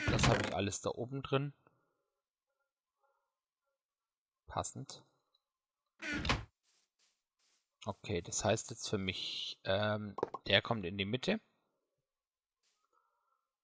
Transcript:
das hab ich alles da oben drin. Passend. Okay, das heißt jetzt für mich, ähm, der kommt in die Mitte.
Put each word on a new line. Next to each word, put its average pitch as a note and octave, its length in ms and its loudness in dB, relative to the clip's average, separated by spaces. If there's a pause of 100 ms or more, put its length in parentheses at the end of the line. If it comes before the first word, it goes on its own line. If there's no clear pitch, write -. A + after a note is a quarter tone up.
(100)
das - 160 6
hab G#2 200 6
ich - 80 -2
alles G2+ 260 0
da - 80 -2
oben C3 340 -4
drin. C#3 300 0 (3000)
Passend. - 580 -6 (2750)
Okay, G2 360 -4
das - 220 -4
heißt A2 260 2
jetzt - 180 -8
für A2 80 0
mich, - 680 -4
ähm, G#2+ 520 0 (300)
der G2+ 160 6
kommt G#2+ 240 -2
in G2 100 -4
die G2 80 0
Mitte. C3 340 0 (2250)